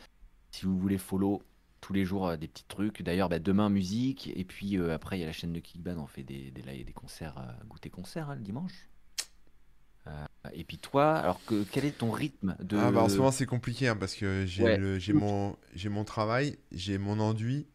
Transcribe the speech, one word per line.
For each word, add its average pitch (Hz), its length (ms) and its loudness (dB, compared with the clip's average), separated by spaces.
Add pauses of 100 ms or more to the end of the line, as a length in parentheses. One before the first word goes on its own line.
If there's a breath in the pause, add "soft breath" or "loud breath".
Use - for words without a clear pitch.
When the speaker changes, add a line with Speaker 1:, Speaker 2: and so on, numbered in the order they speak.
(520 loud breath)
Speaker 1:
Si - 140 -8
vous 95 120 2
voulez 98 220 2
follow 98 420 0 (400)
tous - 120 -10
les 98 120 4
jours, 95 220 0
euh, 82 100 0
des 78 100 -6
petits - 200 -16
trucs. 101 340 -4
D'ailleurs, 90 280 2
bah, 85 100 0
demain, 101 300 4
musique. 104 640 0
Et 92 80 -4
puis, 98 340 -4
euh, 85 160 0
après, 87 240 -6
il 90 40 -2
y - 20 -4
a 80 40 -4
la 80 60 -6
chaîne 85 200 -6
de 82 60 -4
Kickban. 87 380 -10
On 73 100 -8
fait - 160 -14
des, 67 280 -12
des - 100 -14
lives, 131 240 -12
des - 80 -12
concerts, - 460 -12
euh, 120 280 -12
goûter 151 220 -14
concert, 143 400 -8
hein, 139 60 -8
le 131 60 -10
dimanche. 117 460 -8 (1200)
Euh, 76 180 -10 (280)
et - 120 -10
puis - 120 -12
toi, 151 380 4
alors - 300 2
que, 104 260 2
quel 139 140 0
est 147 120 -2
ton 113 140 0
rythme 107 480 -2
de 98 180 0
Speaker 2:
Ah 117 140 6
bah, 113 120 6
en 110 60 6
ce 98 80 2
moment, 135 140 6
c'est 131 140 0
compliqué, 123 420 0
hein, 113 80 4
parce 95 200 -2
que 95 300 0
j'ai 92 180 0
Speaker 1:
Ouais. 101 140 6
Speaker 2:
le, 95 220 2
j'ai 101 140 0
mon, 101 420 4 (200)
j'ai 95 140 -4
mon 104 140 0
travail, 113 540 0 (160)
j'ai 95 240 -2
mon 101 240 0
enduit 113 540 0